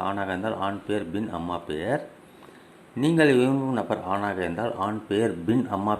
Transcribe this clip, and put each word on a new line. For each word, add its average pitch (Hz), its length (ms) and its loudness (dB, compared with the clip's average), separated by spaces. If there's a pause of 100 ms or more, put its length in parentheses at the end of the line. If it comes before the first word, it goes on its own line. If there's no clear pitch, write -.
ஆணாக 98 260 -2
இருந்தால் 101 320 -4
ஆண் 101 220 -6
பேர் 101 260 -2
பின் 104 260 -4
அம்மா 85 180 -4 (120)
பேர். 92 320 -2 (1000)
நீங்கள் 156 340 6
விரும்பும் 131 420 4
நபர் 98 220 -2 (100)
ஆணாக 101 320 -2
இருந்தால் 87 300 -2 (120)
ஆண் 107 220 -2
பேர் 104 260 2 (140)
பின் 117 160 4 (140)
அம்மா 104 240 0